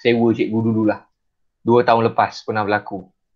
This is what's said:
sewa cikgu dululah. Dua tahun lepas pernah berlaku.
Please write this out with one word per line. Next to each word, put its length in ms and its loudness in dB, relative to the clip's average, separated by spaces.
sewa 260 2
cikgu 280 -2
dululah. 320 0
Dua 160 4
tahun 320 2
lepas 320 -4
pernah 180 -6
berlaku. 460 -6